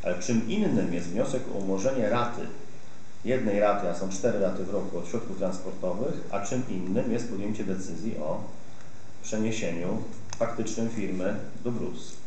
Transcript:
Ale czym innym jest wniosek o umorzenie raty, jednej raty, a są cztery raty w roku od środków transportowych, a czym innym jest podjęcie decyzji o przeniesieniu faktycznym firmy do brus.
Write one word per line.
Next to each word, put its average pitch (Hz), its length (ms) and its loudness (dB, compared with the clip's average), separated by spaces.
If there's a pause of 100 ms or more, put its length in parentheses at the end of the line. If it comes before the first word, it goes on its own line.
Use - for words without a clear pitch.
Ale 92 140 0
czym 113 300 2
innym 123 460 2
jest 87 120 0
wniosek 113 360 0 (120)
o 98 40 -2
umorzenie 98 520 2
raty, 120 300 0 (840)
jednej 107 360 2
raty, 98 300 4
a 85 40 0
są 95 140 0
cztery 107 320 2
raty 95 240 2
w 90 60 -2
roku 95 280 0
od 85 100 -2
środków 110 300 -2
transportowych, 92 760 0 (160)
a 101 100 0
czym - 280 0
innym 104 440 0
jest - 180 0
podjęcie 101 340 0
decyzji 92 540 0
o 82 220 0 (840)
przeniesieniu 107 800 0 (360)
faktycznym - 500 0
firmy 95 480 0 (280)
do 120 80 0
brus. - 400 -2 (140)